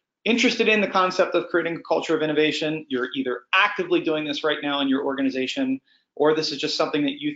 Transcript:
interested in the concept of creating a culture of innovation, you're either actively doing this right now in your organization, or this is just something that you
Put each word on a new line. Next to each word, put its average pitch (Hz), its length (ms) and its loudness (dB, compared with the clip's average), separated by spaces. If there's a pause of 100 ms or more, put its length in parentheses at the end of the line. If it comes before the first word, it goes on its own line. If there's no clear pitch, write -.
(240)
interested 233 440 2
in 214 120 4
the 190 80 0
concept 185 460 2
of 165 140 0
creating 165 280 0
a - 60 -12
culture 165 340 0
of 151 60 -2
innovation, 156 680 0
you're 127 260 -2
either 127 280 -4 (120)
actively 185 460 2
doing 156 240 -2
this 143 180 -6
right 151 200 0
now 143 180 -2
in 139 80 0
your 135 160 2
organization, 131 760 -2 (360)
or 151 180 4
this 156 180 -2
is 139 60 -8
just 151 180 -4
something 151 260 0
that 143 180 -2
you 147 160 -4